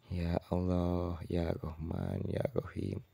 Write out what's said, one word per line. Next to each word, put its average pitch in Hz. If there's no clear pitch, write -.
Ya 85
Allah, 87
ya 85
Rahman, 82
ya -
Rahim. 95